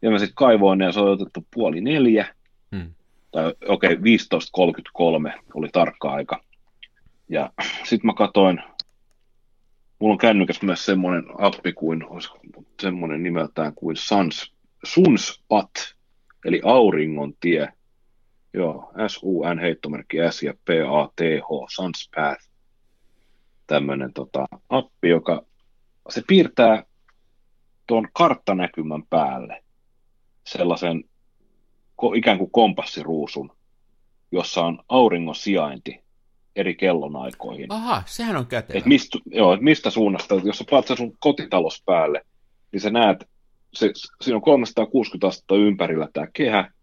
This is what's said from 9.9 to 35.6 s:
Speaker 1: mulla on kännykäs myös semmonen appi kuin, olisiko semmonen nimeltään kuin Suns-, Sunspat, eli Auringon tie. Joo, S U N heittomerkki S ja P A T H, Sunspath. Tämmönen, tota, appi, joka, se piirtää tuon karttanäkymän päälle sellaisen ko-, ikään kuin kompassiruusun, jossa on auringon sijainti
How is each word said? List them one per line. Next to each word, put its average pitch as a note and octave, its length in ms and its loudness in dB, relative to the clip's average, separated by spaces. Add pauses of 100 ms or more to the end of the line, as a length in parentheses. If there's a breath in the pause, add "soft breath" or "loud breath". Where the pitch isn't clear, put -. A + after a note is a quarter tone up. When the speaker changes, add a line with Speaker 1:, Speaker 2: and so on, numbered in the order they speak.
Speaker 1:
mulla G#2+ 140 4
on G2 40 0
kännykäs G2+ 440 2
myös F#2+ 240 -2
semmonen F2+ 380 0 (140)
appi F2+ 360 -2
kuin, D#2+ 320 -4
olisiko - 340 -18 (420)
semmonen E2+ 420 -6
nimeltään D#2+ 520 -4
kuin D#2+ 200 -6
Suns-, - 580 -2 (300)
Sunspat, - 840 2 (760)
eli F2 180 0
Auringon D#2 760 2
tie. D#2+ 280 0 (880)
Joo, E2+ 380 -6 (160)
S - 160 -8
U F2+ 200 -2 (120)
N D#2+ 40 -6
heittomerkki D#2+ 580 -6 (120)
S - 140 -10
ja C#2+ 100 -6
P - 160 -16 (220)
A D2 240 0
T - 40 -18
H, D#2 500 -4
Sunspath. D#2+ 720 -8 (1300)
Tämmönen, C#2 460 -2
tota, C2+ 320 -8 (240)
appi, B2 400 -2
joka, E2+ 360 0 (640)
se - 180 -6
piirtää B2+ 560 4 (1040)
tuon A2+ 260 0
karttanäkymän F2 960 -2
päälle C2 540 -4 (800)
sellaisen E2+ 600 -4 (960)
ko-, A2+ 160 0
ikään A2 200 2
kuin F2+ 140 -6
kompassiruusun, D#2 1000 -2 (800)
jossa F2 340 -2
on E2 140 -4 (100)
auringon F2+ 460 4
sijainti D2 680 -4 (520)